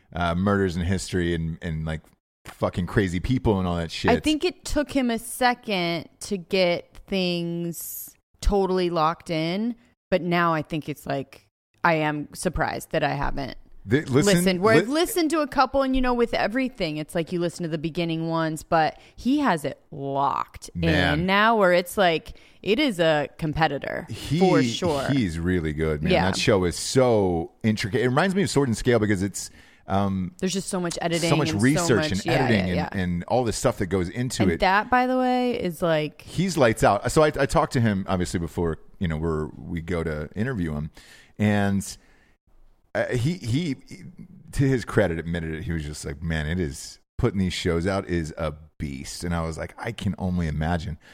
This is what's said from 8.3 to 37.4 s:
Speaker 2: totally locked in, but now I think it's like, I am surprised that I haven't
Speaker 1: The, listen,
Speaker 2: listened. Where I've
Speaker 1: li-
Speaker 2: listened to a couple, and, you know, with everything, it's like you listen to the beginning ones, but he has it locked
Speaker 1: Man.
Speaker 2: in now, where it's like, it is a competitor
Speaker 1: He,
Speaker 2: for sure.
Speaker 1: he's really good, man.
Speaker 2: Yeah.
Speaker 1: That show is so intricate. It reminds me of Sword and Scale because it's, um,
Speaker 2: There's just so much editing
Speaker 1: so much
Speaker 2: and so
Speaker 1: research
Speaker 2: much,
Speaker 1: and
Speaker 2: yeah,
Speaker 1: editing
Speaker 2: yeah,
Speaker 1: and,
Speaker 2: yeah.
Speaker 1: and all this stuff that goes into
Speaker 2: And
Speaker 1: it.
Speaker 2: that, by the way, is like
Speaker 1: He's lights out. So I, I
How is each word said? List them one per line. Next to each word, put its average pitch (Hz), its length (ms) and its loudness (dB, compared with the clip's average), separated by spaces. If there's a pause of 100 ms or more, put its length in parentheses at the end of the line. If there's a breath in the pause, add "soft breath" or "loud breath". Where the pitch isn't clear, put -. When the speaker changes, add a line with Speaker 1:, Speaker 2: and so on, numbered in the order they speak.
Speaker 2:
totally 185 500 2
locked 165 400 0
in, 180 460 -2 (340 soft breath)
but 185 120 2
now 175 300 2
I 156 100 0
think 156 260 -8
it's - 180 -10
like, 139 400 -8 (360)
I 170 140 4
am 151 380 -2
surprised - 580 -4
that 160 120 0
I 139 80 0
haven't 139 440 -4 (280)
Speaker 1:
The, 120 220 4
listen, 196 300 4
Speaker 2:
listened. 180 260 2
Where 220 140 6
I've 220 120 4
Speaker 1:
li- 277 60 -2
Speaker 2:
listened 330 380 0
to 320 80 2
a 294 60 0
couple, 269 360 0
and, 262 120 0
you 262 60 2
know, 254 140 2
with 240 180 0
everything, 202 640 -2
it's 151 180 -8
like 165 160 -2
you 175 100 -2
listen 175 240 -4
to 165 40 -4
the 160 100 -4
beginning 165 500 -4
ones, 160 340 -2
but 160 360 0 (180 loud breath)
he 269 240 0
has 175 260 0
it 135 120 -8 (120)
locked 139 840 -4
Speaker 1:
Man. 170 460 2
Speaker 2:
in 180 60 0
now, 208 300 4
where 180 180 6
it's 180 240 0
like, 170 400 2 (240 soft breath)
it 214 160 2
is 254 220 2
a 151 360 2
competitor 151 720 -2
Speaker 1:
He, - 300 -4
Speaker 2:
for 165 240 6
sure. 135 480 0
Speaker 1:
he's 98 280 0
really 82 360 0
good, 78 280 0
man. 90 120 2
Speaker 2:
Yeah. 92 160 4
Speaker 1:
That - 80 -2
show 98 260 4
is 85 120 0
so 101 760 2 (100)
intricate. 110 380 0
It 127 80 2
reminds 170 260 2
me 196 100 2
of - 40 0
Sword 139 200 2
and 107 100 0
Scale 120 200 4
because 101 240 2
it's, - 280 -4 (360 soft breath)
um, 98 540 -2
Speaker 2:
There's 185 140 -2
just 190 160 -6
so 185 100 -4
much 170 220 -4
editing 170 260 0
Speaker 1:
so 170 80 4
much 117 140 2
Speaker 2:
and 101 100 0
so 113 40 4
Speaker 1:
research 139 400 4
Speaker 2:
much, 120 80 -2
Speaker 1:
and 95 120 -2
Speaker 2:
yeah, - 80 0
Speaker 1:
editing 143 240 4 (120)
Speaker 2:
yeah, 87 220 0
Speaker 1:
and, - 40 -8
Speaker 2:
yeah. 95 80 -2
Speaker 1:
and 87 220 -2
all 123 200 0
this 110 140 -2
stuff 123 180 2
that 98 120 -4
goes 90 200 0
into 123 360 -2
Speaker 2:
And 185 80 4
Speaker 1:
it. 170 80 -2
Speaker 2:
that, 196 280 2
by 254 180 2
the 254 120 0
way, 247 420 0
is 175 220 -4
like 156 400 0
Speaker 1:
He's 170 340 -2
lights 120 260 4
out. 117 300 4
So 156 100 6
I, 151 40 6 (120)
I 139 60 2